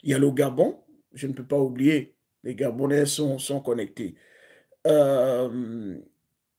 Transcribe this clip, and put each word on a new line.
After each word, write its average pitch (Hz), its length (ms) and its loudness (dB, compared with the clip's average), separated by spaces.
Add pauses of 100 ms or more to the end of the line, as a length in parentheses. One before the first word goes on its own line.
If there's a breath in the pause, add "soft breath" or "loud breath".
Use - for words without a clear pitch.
Il 139 80 0
y - 20 2
a 131 60 2
le 139 120 4
Gabon, 139 480 2 (320)
je - 160 -10
ne 135 60 -6
peux 127 120 -14
pas 143 140 0
oublier. 135 560 2 (280)
Les 127 120 -8
Gabonais 139 500 0
sont, 143 340 -2
sont 139 200 -6
connectés. 110 560 -6 (720 soft breath)
Euh, 123 1080 0 (600)